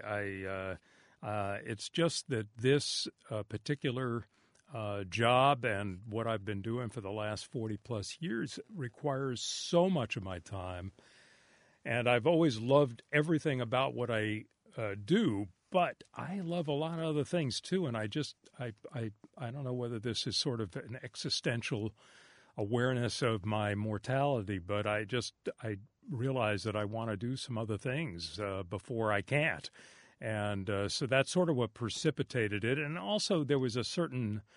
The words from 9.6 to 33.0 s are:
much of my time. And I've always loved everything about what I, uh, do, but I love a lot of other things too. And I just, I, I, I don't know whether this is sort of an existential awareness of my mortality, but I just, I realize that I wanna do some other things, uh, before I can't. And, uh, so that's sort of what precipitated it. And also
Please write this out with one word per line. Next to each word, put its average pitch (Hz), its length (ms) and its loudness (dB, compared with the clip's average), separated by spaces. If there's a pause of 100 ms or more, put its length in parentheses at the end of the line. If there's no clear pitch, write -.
much 147 300 0
of 101 60 -6
my 92 160 -6
time. 92 540 -8 (920)
And 120 240 2
I've 120 160 4
always 160 320 6
loved 127 460 4 (100)
everything 147 480 4
about 123 320 2
what 120 160 -2
I, 107 360 0 (320)
uh, 104 260 -2
do, 110 440 4 (240)
but 175 320 2 (120)
I 190 280 -6
love 170 240 -2
a 151 60 2
lot 160 260 0
of 160 60 -2
other 151 180 2
things 147 360 0
too. 185 280 0
And 117 100 -2
I 107 100 0
just, 143 280 -4 (240)
I, 120 140 -4 (200)
I, 113 180 -4 (260)
I 127 120 -6
don't 139 140 -8
know 127 100 -2
whether 120 240 -2
this 110 300 -2
is 107 100 -2
sort 120 240 0
of 101 140 -4
an 131 280 -8
existential 117 920 -2 (600)
awareness 120 680 0
of 110 220 0
my 107 280 0
mortality, 107 840 0
but 101 260 -2
I 104 200 0
just, 113 280 -2 (300)
I 107 140 -4 (320)
realize 117 540 0
that 107 120 -2
I 104 100 0
wanna 110 320 -4
do 120 180 -4
some 127 220 -6
other 110 200 -2
things, 98 640 -6
uh, 98 300 -2
before 110 420 0
I 101 100 4
can't. 143 480 0 (500)
And, 104 500 -2
uh, 101 180 0
so 131 200 -2
that's 131 240 4
sort 180 180 4
of 156 60 2
what 123 180 0
precipitated 110 920 -2
it. 123 140 2
And 151 220 -4
also 202 440 2